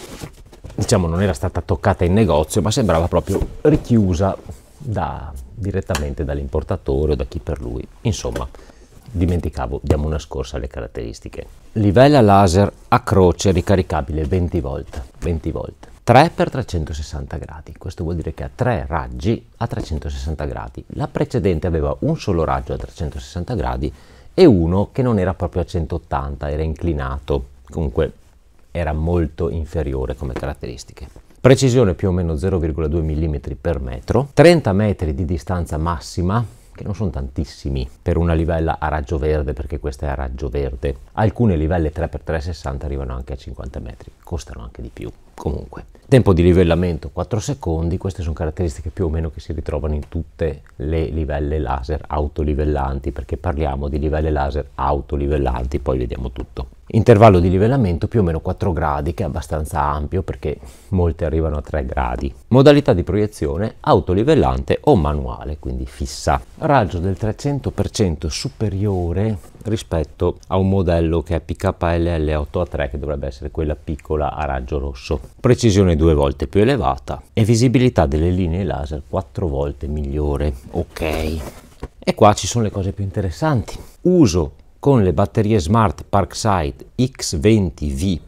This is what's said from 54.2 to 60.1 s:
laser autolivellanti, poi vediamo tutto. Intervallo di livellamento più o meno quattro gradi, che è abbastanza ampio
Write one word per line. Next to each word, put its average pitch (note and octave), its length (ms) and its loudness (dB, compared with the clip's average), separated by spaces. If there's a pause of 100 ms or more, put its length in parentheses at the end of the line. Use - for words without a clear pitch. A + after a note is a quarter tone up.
laser C#2 440 -2
autolivellanti, C#2 1040 -2
poi C2 180 -2
vediamo B1+ 360 -6
tutto. - 360 -10 (240)
Intervallo G#2+ 460 8
di F2 100 4
livellamento G2 600 2
più - 100 0
o G#2+ 60 4
meno D#2+ 160 0
quattro F2+ 320 -2
gradi, D2 420 -2
che - 80 -6
è F2+ 40 -2
abbastanza D2+ 540 -4
ampio D2 420 -2